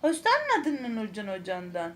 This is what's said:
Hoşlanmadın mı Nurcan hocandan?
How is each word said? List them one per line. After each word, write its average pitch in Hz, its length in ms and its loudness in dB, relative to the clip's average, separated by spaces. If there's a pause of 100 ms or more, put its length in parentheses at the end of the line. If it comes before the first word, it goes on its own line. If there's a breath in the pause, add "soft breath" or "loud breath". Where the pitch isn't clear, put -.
Hoşlanmadın 330 800 2
mı 240 140 -4
Nurcan 214 320 -6
hocandan? 180 680 -4